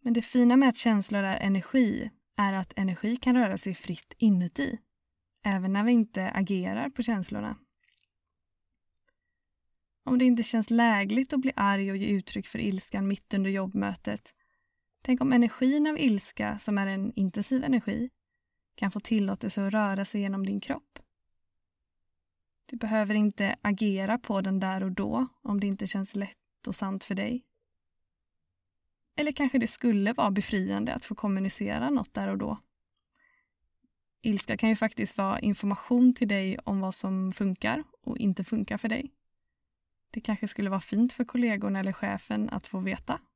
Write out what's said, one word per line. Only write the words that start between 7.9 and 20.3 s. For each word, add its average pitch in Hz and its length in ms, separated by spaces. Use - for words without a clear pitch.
Om 254 140
det 254 60
inte 240 180
känns 220 280
lägligt 226 600
att 269 80
bli 262 160
arg 196 340
och 196 60
ge 202 100
uttryck 196 400
för - 120
ilskan 196 500
mitt - 260
under 196 160
jobbmötet, 196 840
tänk 254 180
om 262 120
energin 254 540
av 302 120
ilska, 208 600
som 208 200
är 196 80
en 196 300
intensiv 208 480
energi, 247 460
kan 202 160
få 208 100
tillåtelse 196 680
att 196 60
röra 196 320
sig 202 160
genom 196 260